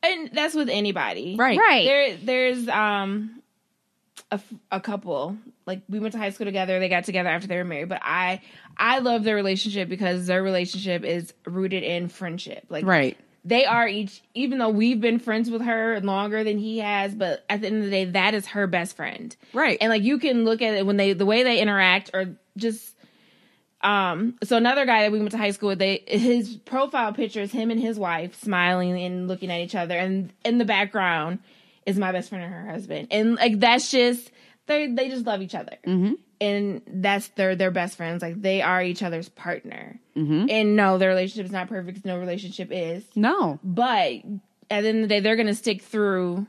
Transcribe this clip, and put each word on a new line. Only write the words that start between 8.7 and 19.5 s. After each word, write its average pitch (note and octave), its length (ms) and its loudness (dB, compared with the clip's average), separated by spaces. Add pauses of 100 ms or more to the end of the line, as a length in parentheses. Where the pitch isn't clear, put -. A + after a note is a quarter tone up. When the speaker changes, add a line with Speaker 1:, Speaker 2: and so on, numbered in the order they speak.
Speaker 1:
I B3 220 2
love A#3 240 0
their A3 120 2
relationship G3 540 -2
because F3+ 360 -2
their F#3 160 2
relationship F#3 640 -2
is E3+ 300 -4 (100)
rooted F#3 380 -2
in F3 260 -2
friendship. - 600 -10
Like, D#3 160 -6
Speaker 2:
Right. D#3+ 320 4 (280)
Speaker 1:
they A#3 200 4
are A#3 240 4
each, G3+ 340 -6 (120)
even C4 240 -2
though A3+ 120 2
we've A3 300 4
been A#3 200 2
friends A3+ 300 -2
with A3+ 120 -4
her A3+ 380 0
longer G3+ 440 -2
than G#3+ 140 0
he A3 200 -4
has, G3+ 360 -2
but F#3 340 -2
at G#3 120 -2
the G#3+ 80 -4
end G#3+ 100 0
of G#3+ 60 0
the G3+ 60 -2
day, F#3+ 160 0
that F#3+ 280 2
is G3+ 140 -4
her G3+ 180 -2
best F3 300 -4
friend. - 380 -10 (180)